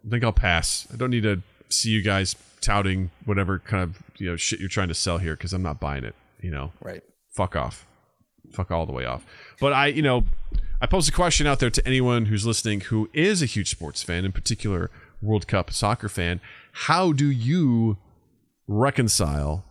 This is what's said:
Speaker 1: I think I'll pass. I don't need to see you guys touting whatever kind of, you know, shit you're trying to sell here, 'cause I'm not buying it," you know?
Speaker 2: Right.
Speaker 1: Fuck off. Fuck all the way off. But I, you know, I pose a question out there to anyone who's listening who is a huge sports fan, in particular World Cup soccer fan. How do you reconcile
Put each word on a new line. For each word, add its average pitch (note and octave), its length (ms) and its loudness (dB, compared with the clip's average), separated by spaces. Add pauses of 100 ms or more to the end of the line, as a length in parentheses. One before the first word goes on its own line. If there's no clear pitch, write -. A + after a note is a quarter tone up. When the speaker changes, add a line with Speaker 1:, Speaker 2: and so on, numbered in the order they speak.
Speaker 1:
I A2 40 -10
think A#2 140 0
I'll A#2 100 2
pass. - 600 2
I A#2+ 40 -10
don't B2+ 120 -2
need A#2 140 2
to G2+ 180 2 (280)
see - 200 0
you A2 120 2
guys G2 340 0 (260)
touting F#2+ 480 2 (160)
whatever G2 340 0
kind F#2+ 240 -2
of, F2+ 180 -8 (160)
you F#2 120 -6
know, E2+ 60 -4
shit - 240 -4
you're F#2+ 100 -6
trying F#2 200 -2
to E2 40 -4
sell F2 240 -2
here, D#2+ 180 -4
'cause F2 180 -8
I'm F#2 100 -2
not D2+ 160 -6
buying C#2 240 -6
it," A1 100 -10 (280)
you F2+ 100 -6
know? C#2 200 -6 (100)
Speaker 2:
Right. F2+ 200 -14 (340)
Speaker 1:
Fuck F#2 200 -2
off. C2 300 -6 (680)
Fuck - 160 -4
all E2 160 0
the D2+ 60 -8
way B1+ 140 -6
off. B1 200 -8 (340)
But C#3 140 2
I, C#3 140 4
you D3 160 0
know, B2 220 4 (560)
I - 40 0
pose F3 220 4
a D3+ 40 2
question E3+ 360 2
out C3+ 120 2
there B2 120 4
to - 160 2
anyone B2 380 4
who's G#2 200 0
listening G#2+ 360 0
who A2 320 -2
is F3 280 2
a C#3 60 2
huge G#2 240 -2
sports - 320 -8
fan, F2 220 -2
in F#2+ 80 -2
particular F#2 580 -2 (300)
World G#2+ 260 0
Cup - 240 0
soccer G#2+ 380 -2
fan. F2+ 320 -4 (320)
How F3 400 2
do C#3+ 180 2
you A#2+ 680 2 (680)
reconcile F#2+ 1040 0